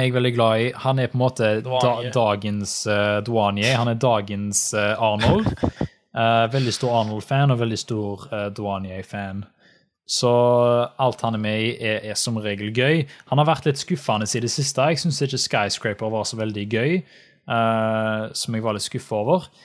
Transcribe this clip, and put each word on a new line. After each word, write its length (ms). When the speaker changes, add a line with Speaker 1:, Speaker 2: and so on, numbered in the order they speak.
Speaker 1:
jeg 60
veldig 220
glad 240
i. 160
Han 240
er 80
på 60
en 80
måte 420
da, 160
Speaker 2:
Dwayne. 320
Speaker 1:
dagens, 760
eh, 340
Dwayne. 420
Han 140
er 60
dagens, 760
eh, 240
Arnold. 640
Speaker 2:
<laughs> 280
Speaker 1:
Eh, 320
veldig 240
stor 220
Arnold-fan 560
og 80
veldig 220
stor, 520
eh, 200
Dwayne-fan. 960
Så 920
alt 220
han 120
er 60
med 200
i 220
er, 200
er 20
som 240
regel 340
gøy. 360
Han 100
har 80
vært 180
litt 120
skuffende 580
i 40
det 120
siste. 260
Jeg 220
synes 240
ikke 180
Skyscraper 680
var 120
så 140
veldig 320
gøy, 340
eh, 840
som 220
jeg 80
var 140
litt 80
skuffet 320
over. 300